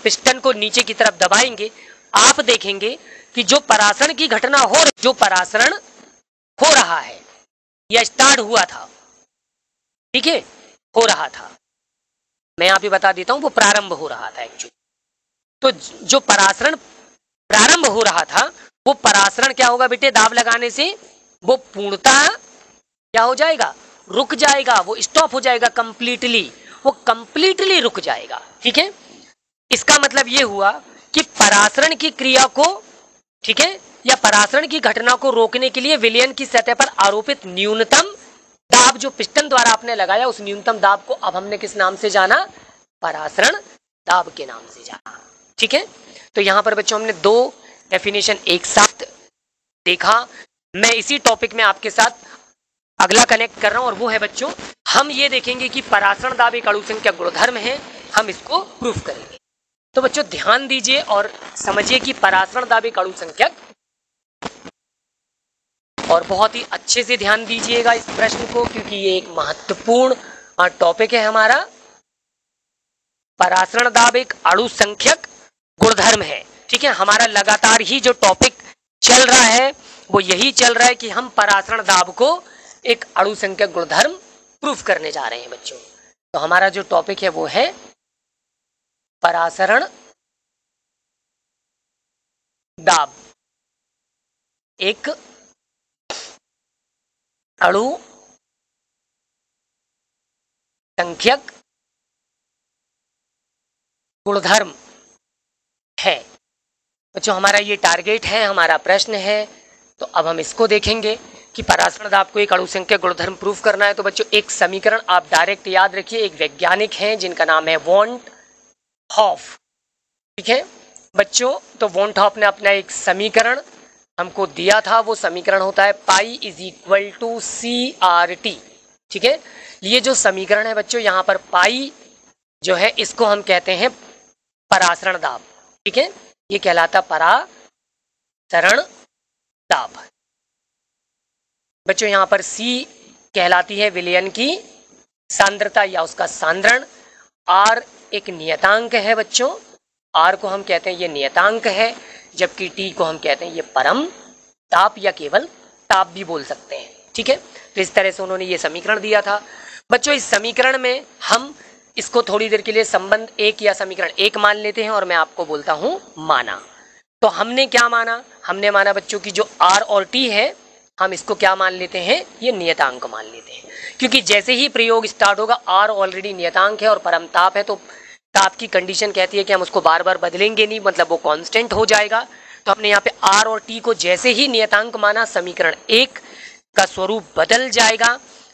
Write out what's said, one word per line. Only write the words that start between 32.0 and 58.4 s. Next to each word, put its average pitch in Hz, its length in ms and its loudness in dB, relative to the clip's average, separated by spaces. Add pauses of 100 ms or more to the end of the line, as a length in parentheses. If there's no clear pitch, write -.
क्रिया 262 360 2
को, 339 360 0 (600)
ठीक 220 160 -2
है, 330 200 0 (260)
या 254 100 4
परासरण 214 520 2
की 302 120 -4
घटना 240 360 0
को 269 140 -2
रोकने 233 400 0
के 254 120 -4
लिए 294 160 2
विलयन 240 360 2
की 269 120 -8
सतह 240 280 0
पर 180 140 2
आरोपित 202 580 0
न्यूनतम 220 680 0 (560)
दाब 269 260 6
जो 254 120 -6
पिस्टन 294 400 -4
द्वारा 240 220 4
आपने 226 240 -2
लगाया, 202 320 0
उस 220 140 -6
न्यूनतम 202 380 -4
दाब 202 260 2
को 254 80 -6
अब 190 220 -4
हमने 202 220 -6
किस 202 180 -12
नाम 190 200 0
से 214 140 -4
जाना? 202 380 2 (560)
परासरण 160 520 -2 (520)
दाब 175 260 0
के 147 120 -12
नाम 117 220 -18
से 120 160 -20
जाना, - 360 -20 (380)
ठीक - 160 0
है। 349 140 0 (480)
तो 220 60 0
यहाँ 196 220 2
पर 214 120 0
बच्चों, 214 240 -2
हमने 220 140 -4
दो 220 400 2 (380)
definition 202 460 -2 (100)
एक 175 180 0
साथ - 400 2 (800)
देखा। 196 420 0 (480)
मैं 214 160 0
इसी 233 280 -2
topic 226 340 0
में 226 100 -2
आपके 202 260 0
साथ - 360 -2 (760)
अगला 196 260 4
connect 226 360 -2
कर 214 100 2
रहा 226 80 -2
हूँ, 254 80 -2
और 226 60 -2
वो 214 140 -6
है 220 120 -2
बच्चों, 240 320 -6 (380)
हम 285 220 2
ये 277 180 0
देखेंगे 254 400 -4
कि 262 120 -6
परासरण 202 540 0
दाब 240 200 2
एक 226 120 -4
अणु 208 140 0
संख्या 214 300 -2
गुणधर्म 180 460 -2
है, 240 220 -6 (360)
हम 214 140 0
इसको 294 300 -6